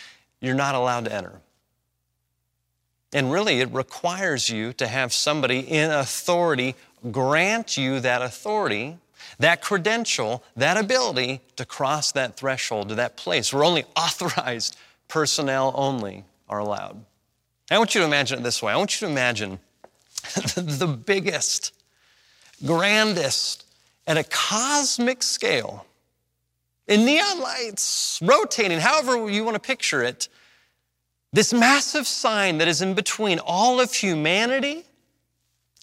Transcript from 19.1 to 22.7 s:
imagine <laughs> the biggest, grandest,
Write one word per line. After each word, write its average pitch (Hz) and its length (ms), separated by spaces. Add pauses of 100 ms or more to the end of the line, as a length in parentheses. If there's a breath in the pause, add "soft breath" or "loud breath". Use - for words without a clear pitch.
imagine 110 460 (360)
<laughs> - 600
the 170 320
biggest, 160 880 (880 soft breath)
grandest, 180 1000 (420 soft breath)